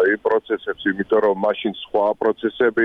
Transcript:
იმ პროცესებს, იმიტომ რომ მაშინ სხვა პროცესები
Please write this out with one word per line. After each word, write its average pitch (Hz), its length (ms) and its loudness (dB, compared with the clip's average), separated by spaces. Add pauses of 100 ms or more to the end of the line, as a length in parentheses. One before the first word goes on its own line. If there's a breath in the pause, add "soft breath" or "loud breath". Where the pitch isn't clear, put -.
იმ 104 140 0
პროცესებს, 107 640 -2
იმიტომ 98 360 0
რომ 104 180 2
მაშინ 104 360 -2
სხვა - 400 -2
პროცესები 113 720 0